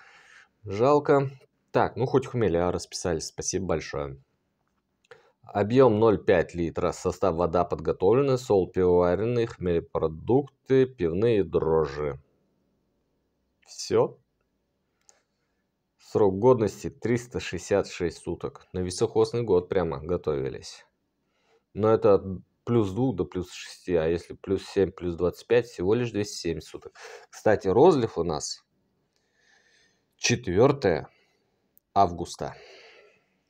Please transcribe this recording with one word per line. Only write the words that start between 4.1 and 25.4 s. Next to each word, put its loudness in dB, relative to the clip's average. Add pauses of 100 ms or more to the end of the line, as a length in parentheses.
Объем 4
ноль 4
пять 2
литра. -2
Состав: -2
вода 0
подготовленная, 0
сол 0
пивоваренный, 2
хмелепродукты, -2
пивные 0
дрожжи. -2 (1400)
Все. -2 (1800)
Срок 0
годности 2
триста -4
шестьдесят -2
шесть -6
суток. -10
На -6
високосный -2
год 0
прямо -2
готовились. -6 (880)
Но 2
это 6
от 2 (400)
плюс 0
двух -2
до -4
плюс -8
шести, -8
а 2
если -4
плюс -6
семь, 0
плюс -8
двадцать -4